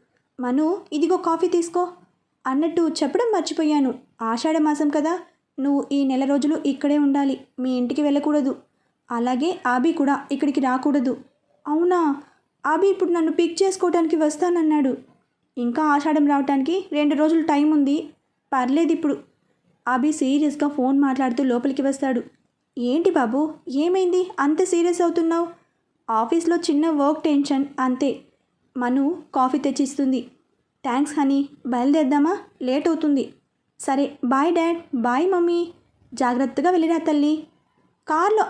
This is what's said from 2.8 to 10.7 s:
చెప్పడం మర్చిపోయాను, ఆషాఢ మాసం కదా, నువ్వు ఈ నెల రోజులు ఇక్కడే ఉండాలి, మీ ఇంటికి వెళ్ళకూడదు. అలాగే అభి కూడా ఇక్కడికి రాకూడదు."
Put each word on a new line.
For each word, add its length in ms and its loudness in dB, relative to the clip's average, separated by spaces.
చెప్పడం 420 0
మర్చిపోయాను, 600 0
ఆషాఢ 360 -2
మాసం 320 2
కదా, 240 0
నువ్వు 240 0
ఈ 120 0
నెల 220 0
రోజులు 300 0
ఇక్కడే 320 0
ఉండాలి, 380 2
మీ 180 -2
ఇంటికి 240 -2
వెళ్ళకూడదు. 520 0
అలాగే 400 -2
అభి 260 2
కూడా 240 0
ఇక్కడికి 280 0
రాకూడదు." 540 0